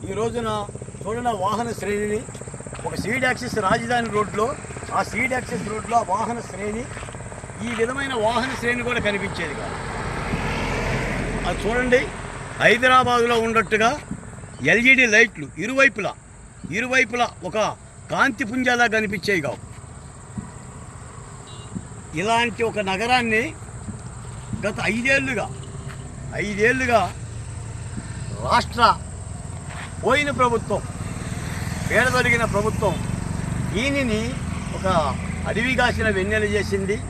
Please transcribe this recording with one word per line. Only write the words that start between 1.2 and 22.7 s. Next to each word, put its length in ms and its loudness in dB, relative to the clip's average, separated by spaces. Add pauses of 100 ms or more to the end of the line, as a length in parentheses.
ఆ 120 0
వాహన 240 0 (100)
శ్రేణిని, 420 -2 (680)
ఒక 160 -4
సీడ్ 260 0
యాక్సిస్ 280 -2 (100)
రాజధాని 500 2
రోడ్లో, 300 2 (520)
ఆ 20 2 (100)
సీడ్ 260 0
యాక్సిస్ 360 -4
రోడ్లో 280 0
ఆ 40 -2 (100)
వాహన 240 -2 (100)
శ్రేణి, 360 -6 (840)
ఈ 40 -2 (100)
విధమైన 340 0 (120)
వాహన 240 2 (100)
శ్రేణి 280 0
కూడా 200 0
కనిపించేది 520 -2
కాదు. 160 -6 (1700)
అది 160 0
చూడండి, 360 4 (600)
హైదరాబాదులో 760 8 (100)
ఉన్నట్టుగా 440 4 (840)
ఎల్ఈడీ 420 8
లైట్లు 320 4 (180)
ఇరువైపులా, 480 2 (680)
ఇరువైపులా 480 2 (220)
ఒక 100 -2 (540)
కాంతి 380 2
పుంజాలా 360 2 (100)
కనిపించేవి 500 0
కావు. 140 -4 (2500)
ఇలాంటి 500 2